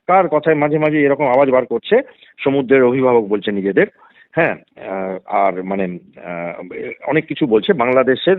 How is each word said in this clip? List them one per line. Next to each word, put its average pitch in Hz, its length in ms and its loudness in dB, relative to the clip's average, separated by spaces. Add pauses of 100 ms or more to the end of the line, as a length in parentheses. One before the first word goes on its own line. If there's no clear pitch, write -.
কার 180 220 4
কথায় 151 280 0
মাঝে 147 220 0
মাঝে 151 260 0
এরকম 139 200 2
আওয়াজ 131 260 4
বার 127 160 2
করছে, 202 360 0 (360)
সমুদ্রের 135 460 2
অভিভাবক 123 440 2
বলছে 101 240 -2
নিজেদের, 101 340 0 (460)
হ্যাঁ, 160 200 0
আহ, 95 840 -10
আর 98 280 0
মানে, 92 360 -4 (180)
আহ, 87 460 -12 (440)
অনেক 151 200 -2
কিছু 151 200 -4
বলছে 107 260 2
বাংলাদেশের। 127 680 0